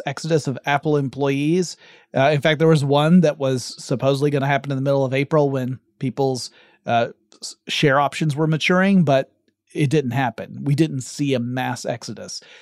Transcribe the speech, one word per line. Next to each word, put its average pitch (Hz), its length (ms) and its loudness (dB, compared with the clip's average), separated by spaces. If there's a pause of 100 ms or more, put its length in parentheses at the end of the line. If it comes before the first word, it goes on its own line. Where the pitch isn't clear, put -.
exodus 156 420 -2
of 123 180 -4
Apple 147 320 0
employees. 143 800 -2 (380)
Uh, 135 180 4
in 143 80 0
fact, 156 180 2
there 160 80 4
was 151 180 4
one 151 360 6
that 151 160 2
was 131 460 -2
supposedly 139 480 0
gonna 139 160 0
happen 143 240 0
in 135 60 -4
the 131 40 -4
middle 139 240 2
of 127 80 -4
April 143 360 2
when 127 300 -4 (200)
people's, 131 500 -4 (360)
uh, 117 240 0 (320)
s-, - 160 -14 (100)
share 143 320 2
options 147 360 -2
were 156 120 0
maturing, 180 560 2
but 139 280 2 (420)
it 147 160 0
didn't 135 220 0
happen. 123 540 -6
We 143 100 0
didn't 151 240 0
see 139 340 -4
a 123 60 0
mass 123 460 -6
exodus. 110 560 -10 (200)